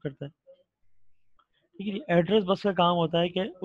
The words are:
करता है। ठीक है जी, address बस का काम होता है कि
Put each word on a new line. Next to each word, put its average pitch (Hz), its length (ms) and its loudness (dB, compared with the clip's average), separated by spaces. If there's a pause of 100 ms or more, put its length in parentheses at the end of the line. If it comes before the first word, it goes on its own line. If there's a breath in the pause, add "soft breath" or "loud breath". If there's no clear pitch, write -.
करता 143 220 -10
है। 143 60 -14 (1500)
ठीक 196 80 -6
है 202 60 -6
जी, 196 160 -6
address 175 340 4
बस 185 200 0
का 202 100 0
काम 175 240 4
होता 170 220 0
है 175 100 0
कि 185 140 -4 (200)